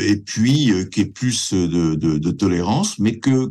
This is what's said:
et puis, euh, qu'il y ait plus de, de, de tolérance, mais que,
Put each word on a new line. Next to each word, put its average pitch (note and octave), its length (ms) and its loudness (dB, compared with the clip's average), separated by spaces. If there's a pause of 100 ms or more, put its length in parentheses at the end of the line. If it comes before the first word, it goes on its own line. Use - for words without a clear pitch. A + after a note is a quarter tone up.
et G#2 100 2
puis, A#2+ 540 2
euh, F#2+ 140 2
qu'il G2+ 180 -2
y - 40 0
ait - 20 -10
plus - 420 -4
de, E2+ 440 0
de, D#2 240 0
de E2+ 120 -2
tolérance, G2 680 0
mais G#2+ 180 0
que, C3 340 0